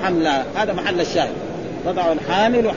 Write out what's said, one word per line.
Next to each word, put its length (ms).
حملها"، 420
هذا 180
محل 260
الشاهد، 320
"تضع 260
الحامل 640